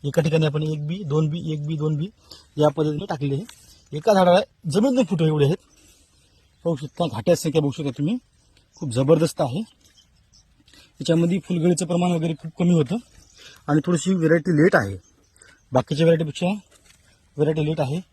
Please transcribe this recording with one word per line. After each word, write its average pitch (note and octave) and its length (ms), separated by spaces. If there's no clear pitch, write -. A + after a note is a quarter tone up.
एका C#3+ 140
ठिकाणी D#3 240
आपण D3+ 180
एक D3+ 240
बी, F#3 160
दोन D#3 240
बी, D#3 260
एक D3 140
बी, D#3+ 80
दोन D3+ 200
बी D3 100
या D3 100
पद्धतीने D3+ 380
टाकलेले C#3 300
आहे. D#3+ 80
एका G#3 160
झाडाला F#3 260
जमिनीतून B3 340
फुटवे E3 240
एवढे D3+ 180
आहेत. D#3 100
पाहू E3 120
शकता, D3+ 300
घाट्याची D#3 380
संख्या D#3 180
बघू C#3+ 100
शकता C#3+ 180
तुम्ही, D3+ 280
खूप C3 180
जबरदस्त D3+ 480
आहे. C#3 180
याच्यामध्ये E3+ 400
फुलगळीचं F3 460
प्रमाण F3 260
वगैरे E3 220
खूप D#3 260
कमी F3 140
होतं D#3 220
आणि D3+ 180
थोडीशी F3 280
व्हरायटी D#3+ 500
लेट F3+ 120
आहे, G2 220
बाकीच्या C#3 340
व्हरायटीपेक्षा E3 420
व्हरायटी D3+ 280
लेट D#3 160
आहे. C#3+ 180